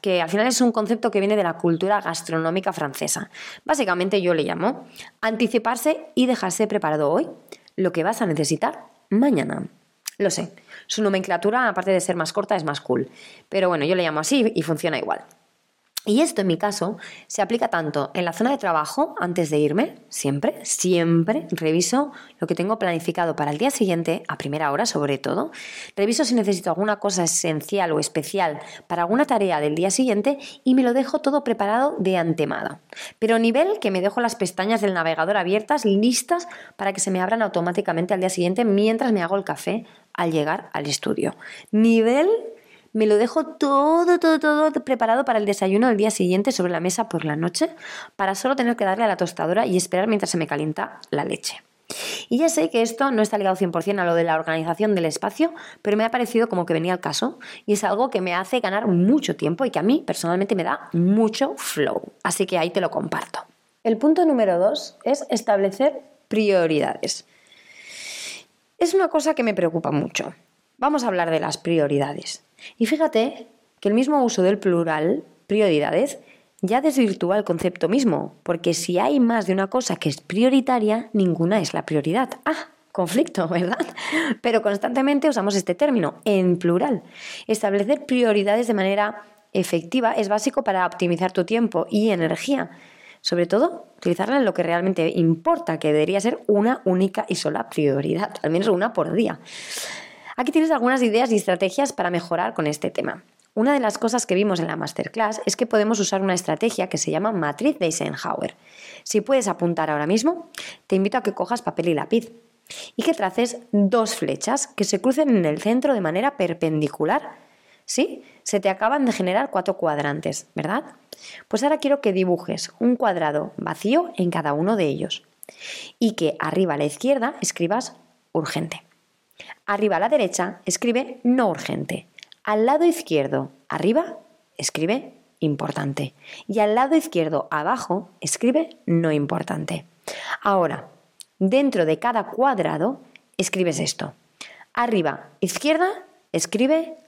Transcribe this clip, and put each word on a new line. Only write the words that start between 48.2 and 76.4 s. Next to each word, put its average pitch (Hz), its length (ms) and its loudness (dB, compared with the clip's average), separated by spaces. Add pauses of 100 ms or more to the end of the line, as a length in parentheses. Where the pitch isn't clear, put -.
solo 262 200 -2
tener 240 200 0
que 208 100 -2
darle 196 180 0
a 220 40 4
la 185 100 0
tostadora 175 480 0
y 180 120 2
esperar 185 280 0
mientras 214 240 0
se 180 80 -2
me 160 80 0
calienta 151 540 -4 (100)
la 147 160 -2
leche. - 380 -8 (640)
Y 240 80 2
ya 320 120 4
sé 320 200 0
que 233 140 2
esto 233 260 0
no 214 140 2
está 208 160 -2
ligado 190 160 2
cien 185 160 0
por 170 100 -2
cien 202 180 -2
a 180 60 0
lo 170 80 2
de 170 100 4
la 160 120 2
organización 160 580 0
del 170 120 0
espacio, 311 500 -2 (260)
pero 208 160 0
me 220 60 2
ha 226 80 0
parecido 233 360 0
como 180 200 -2
que 170 60 0
venía 165 200 0
al 180 60 -4
caso 226 400 -4 (260)
y 208 80 2
es 202 100 -2
algo - 280 0
que 190 100 0
me 180 140 -2
hace 190 240 -2
ganar 208 260 -2
mucho 202 500 2
tiempo 170 300 -2
y 247 60 -2
que - 80 -2
a 160 40 -2
mí 247 220 2
personalmente 190 500 -2
me 180 80 -2
da - 300 -4
mucho 214 640 2
flow. - 640 -4
Así 185 240 0
que 185 140 -2
ahí 170 100 0
te 180 100 -2
lo 175 120 -2
comparto. - 480 -6 (440)
El 226 140 2
punto 311 260 4
número 220 360 2
dos 220 440 -2
es 277 280 -2
establecer 208 680 0 (280)
prioridades. 170 960 0 (1500)
Es 349 160 0
una 381 140 4
cosa 302 260 0
que 240 80 -2
me 220 140 0
preocupa 170 340 0
mucho. - 460 -4 (420)
Vamos 285 260 0
a 247 40 0
hablar 175 240 0
de 160 80 2
las - 180 -4
prioridades. 143 880 0 (340)
Y 233 80 2
fíjate 285 640 0 (340)
que 202 80 0
el 208 40 2
mismo 269 300 2
uso 226 180 0
del 196 160 4
plural, 170 680 0 (220)
prioridades, 196 720 2 (420)